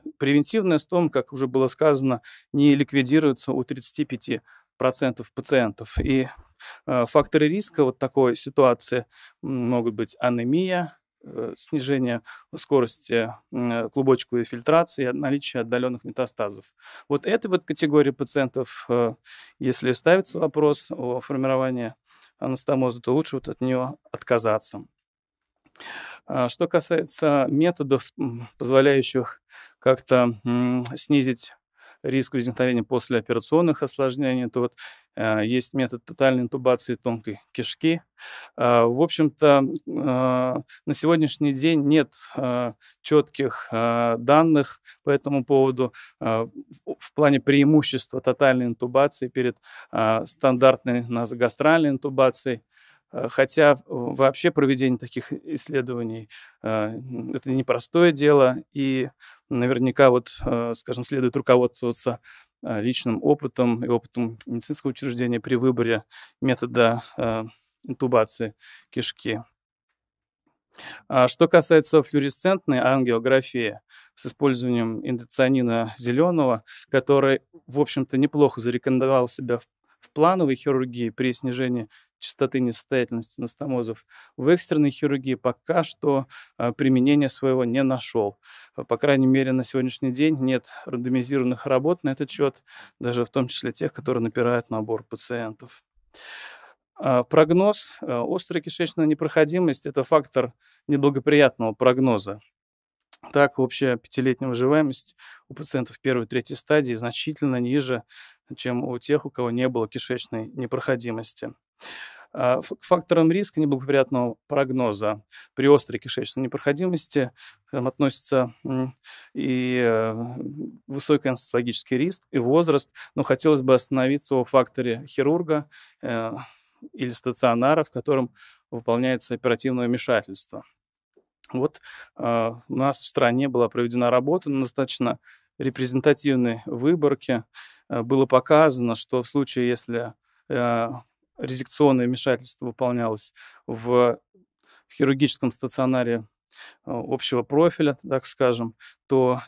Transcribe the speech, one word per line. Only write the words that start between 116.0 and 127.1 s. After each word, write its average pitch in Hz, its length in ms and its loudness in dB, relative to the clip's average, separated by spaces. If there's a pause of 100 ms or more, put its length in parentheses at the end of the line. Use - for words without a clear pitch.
кишечной - 440 -6
непроходимости, 147 880 -2 (400)
эм, 131 160 -4
относятся, 131 640 -2 (100)
м, 131 320 -4 (380)
и, 127 500 -2
э, 113 300 2 (720)
высокий 139 420 0
анестезиологический 123 680 -4
риск, 175 240 -4 (100)
и 139 60 -2
возраст, 151 520 2 (260)
но 143 80 0
хотелось 139 380 2
бы 131 120 4
остановиться 131 640 0
о 123 80 2
факторе 123 640 0
хирурга, 151 600 -2 (340)
э, 113 300 -6 (640)
или 135 180 -6